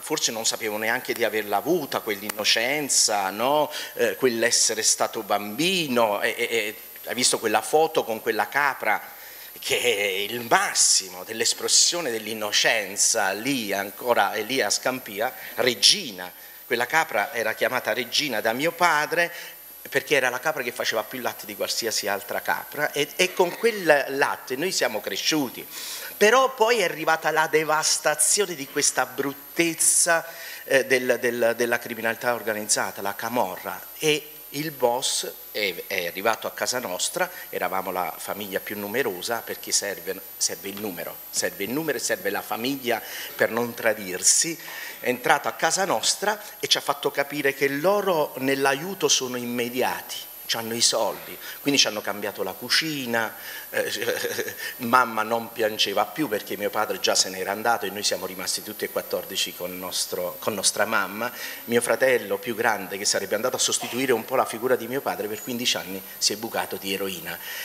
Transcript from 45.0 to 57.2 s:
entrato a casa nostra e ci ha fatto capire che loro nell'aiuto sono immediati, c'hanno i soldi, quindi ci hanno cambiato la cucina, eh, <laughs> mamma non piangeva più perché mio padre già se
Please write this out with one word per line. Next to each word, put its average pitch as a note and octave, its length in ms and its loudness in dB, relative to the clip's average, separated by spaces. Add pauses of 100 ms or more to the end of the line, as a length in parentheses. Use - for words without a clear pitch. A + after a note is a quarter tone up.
entrato C3 400 2
a A2+ 60 -2
casa F3 320 2
nostra F#3+ 540 0 (200)
e C#3+ 80 -4
ci - 100 4
ha C3 40 -4
fatto C#3 300 0
capire C#3 420 0
che C#3 140 2
loro E3+ 720 2
nell'aiuto C#3 720 0
sono B2 300 2
immediati, A#2+ 800 -2 (280)
c'hanno A#2 300 -4
i A#2 60 0
soldi, G2 540 0 (260)
quindi C#3+ 180 4
ci - 80 6
hanno G#2+ 140 -2
cambiato G2+ 420 -4
la F#2+ 100 -4
cucina, A#2+ 800 0 (360)
eh, A2 840 -2 (220)
<laughs> - 80 -
mamma A#2 380 4
non A2+ 280 -2
piangeva G#2+ 540 0
più D3+ 220 -4
perché G#2 300 -4
mio G2+ 120 -2
padre G#2+ 300 -2
già G2+ 160 2
se G2 140 2